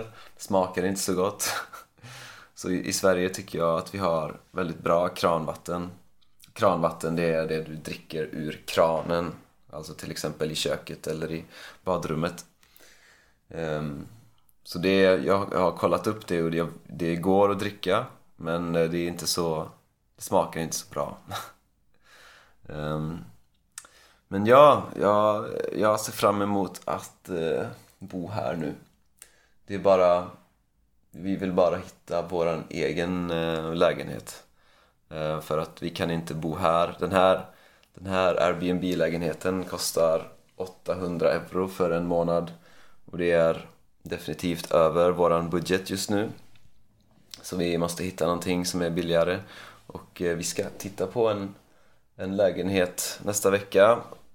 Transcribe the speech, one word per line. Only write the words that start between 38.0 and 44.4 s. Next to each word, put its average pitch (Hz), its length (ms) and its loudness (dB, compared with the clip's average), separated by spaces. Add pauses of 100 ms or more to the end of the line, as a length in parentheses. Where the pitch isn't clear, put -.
här 92 300 2
Airbnb-lägenheten 87 1300 0
kostar 82 680 0 (240)
åttahundra 87 760 -2
euro 87 360 -2
för 90 240 0
en 85 160 -2
månad. 85 440 0 (540)
Och - 120 -14
det 87 140 2
är 82 360 4 (360)
definitivt 85 680 -4